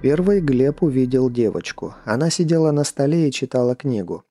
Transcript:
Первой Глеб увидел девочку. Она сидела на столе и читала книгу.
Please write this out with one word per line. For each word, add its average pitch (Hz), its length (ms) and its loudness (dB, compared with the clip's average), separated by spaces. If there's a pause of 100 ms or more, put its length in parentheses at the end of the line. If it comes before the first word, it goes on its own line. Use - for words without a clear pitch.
Первой 180 400 2
Глеб 139 420 0
увидел 131 460 2
девочку. 104 680 -4 (100)
Она 131 240 0
сидела 160 420 2
на 147 120 0
столе 147 440 0
и 135 40 0
читала 127 440 0
книгу. 117 560 -6